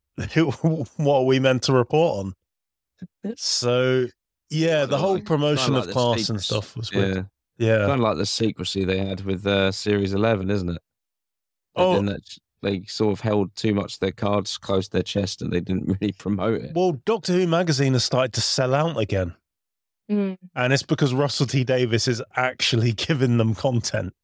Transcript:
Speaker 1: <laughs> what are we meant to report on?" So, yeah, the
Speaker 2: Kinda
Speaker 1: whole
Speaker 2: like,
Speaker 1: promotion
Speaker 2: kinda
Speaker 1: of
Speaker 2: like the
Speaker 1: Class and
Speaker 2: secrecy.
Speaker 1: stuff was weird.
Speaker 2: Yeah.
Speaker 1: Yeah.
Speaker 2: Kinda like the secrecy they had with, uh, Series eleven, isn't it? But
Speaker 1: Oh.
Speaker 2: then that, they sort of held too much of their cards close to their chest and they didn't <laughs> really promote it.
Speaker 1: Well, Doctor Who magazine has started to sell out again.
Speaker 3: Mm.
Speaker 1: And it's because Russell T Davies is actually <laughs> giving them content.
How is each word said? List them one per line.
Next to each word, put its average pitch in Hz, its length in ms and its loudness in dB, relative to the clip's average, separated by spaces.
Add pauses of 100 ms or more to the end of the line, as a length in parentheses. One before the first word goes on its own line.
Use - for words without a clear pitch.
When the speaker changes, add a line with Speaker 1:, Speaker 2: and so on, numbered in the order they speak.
(160)
Speaker 1:
<laughs> - 0 -
what 156 720 0 (320)
are 131 40 2
we 135 160 4
meant 131 240 4
to 139 100 2
report 127 520 2 (960)
on?" 208 120 -8
So, 127 680 0 (420)
yeah, 160 320 2
the 139 120 2
Speaker 2:
Kinda 143 60 2
Speaker 1:
whole 190 160 2
Speaker 2:
like, 185 120 -4
Speaker 1:
promotion 147 380 2 (100)
Speaker 2:
kinda 131 60 2
Speaker 1:
of 98 60 -6
Speaker 2:
like - 20 -10
the 92 120 -10
Speaker 1:
Class 113 300 2
and 107 100 -2
Speaker 2:
secrecy. 95 60 -6
Speaker 1:
stuff 110 300 -4
was 113 160 -8
weird. 98 240 0 (420)
Speaker 2:
Yeah. 113 220 4
Speaker 1:
Yeah. 101 80 2
Speaker 2:
Kinda 135 140 2
like 107 160 2
the 98 80 0
secrecy 98 580 -2
they 95 140 0
had 95 240 -4
with, 98 240 -4
uh, 98 260 2
Series 101 420 0
eleven, 101 360 0
isn't 95 200 -2
it? 85 120 -8 (920)
But 180 120 2
Speaker 1:
Oh. 185 80 4
Speaker 2:
then 101 120 2
that, 98 160 -4 (400)
they 98 220 -2
sort 107 280 0
of 92 80 -6
held 104 360 0
too 107 180 0
much 101 200 -2
of - 60 -16
their 95 120 0
cards 101 460 -2
close 95 300 -2
to - 40 -12
their 92 100 0
chest - 400 -4
and 82 100 -4
they 87 80 0
didn't 92 260 -4
<laughs> 98 140 -2
really 104 120 -2
promote 98 500 -4
it. 131 120 -14
Speaker 1:
Well, 180 180 2 (120)
Doctor 202 300 -2
Who 180 120 2
magazine 160 480 0
has 123 100 2
started 127 300 0
to 117 60 -2
sell 127 340 0
out 151 240 0
again. 95 360 -2 (760)
Speaker 3:
Mm. 196 280 -2 (180)
Speaker 1:
And 127 160 2
it's 139 100 2
because 143 320 0
Russell 139 320 0
T 135 160 0
Davies 123 460 2
is 117 120 -2 (140)
actually 127 580 0
<laughs> - 0 -
giving 123 460 2
them 110 160 2
content. 117 580 -2 (120)